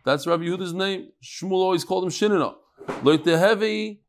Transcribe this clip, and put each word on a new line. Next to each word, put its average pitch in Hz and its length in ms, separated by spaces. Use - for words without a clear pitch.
That's 139 220
Rav 170 140
Yehuda's 175 320
name. 190 380
Shmuel - 300
always 185 320
called 185 200
him 185 60
Shinina. 196 440
Lo 151 140
tehevi 208 800